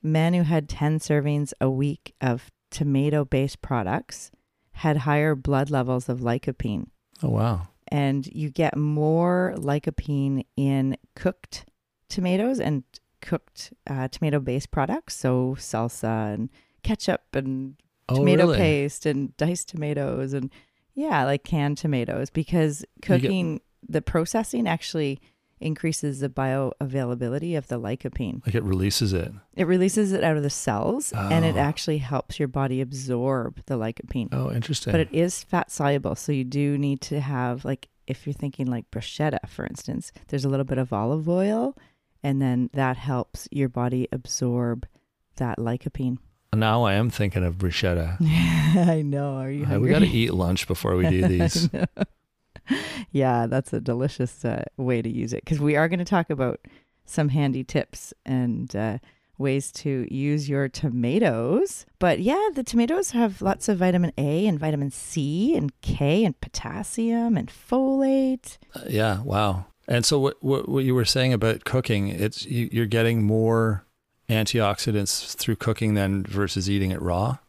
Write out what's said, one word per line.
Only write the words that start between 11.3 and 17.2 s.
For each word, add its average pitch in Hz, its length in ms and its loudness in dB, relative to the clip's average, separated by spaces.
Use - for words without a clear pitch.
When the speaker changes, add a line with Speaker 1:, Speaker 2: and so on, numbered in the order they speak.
Speaker 1:
tomatoes 202 500 0
and 147 240 0
cooked, - 520 -8
uh, 131 200 -4
tomato-based 139 640 -2
products, 175 440 -2
so 127 420 0
salsa 110 760 -4
and 110 160 -4
ketchup - 380 -2